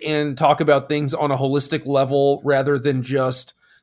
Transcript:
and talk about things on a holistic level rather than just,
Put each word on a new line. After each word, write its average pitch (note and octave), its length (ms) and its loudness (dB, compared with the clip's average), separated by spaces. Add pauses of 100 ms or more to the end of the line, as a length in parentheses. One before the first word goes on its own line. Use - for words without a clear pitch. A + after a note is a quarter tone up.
and D3 320 -2
talk D3 220 4
about D3 300 2
things D3 240 -2
on D3 180 -2
a C3+ 60 0
holistic C#3 480 -2
level C#3 580 2
rather C#3 340 2
than C3 260 -2
just, C3 500 -4 (300)